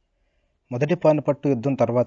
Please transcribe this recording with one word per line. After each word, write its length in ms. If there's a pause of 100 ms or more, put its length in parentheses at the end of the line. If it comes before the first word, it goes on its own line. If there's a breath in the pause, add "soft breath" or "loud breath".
(720)
మొదటి 240
పానిపట్టు 520
యుద్ధం 280
తర్వాత 320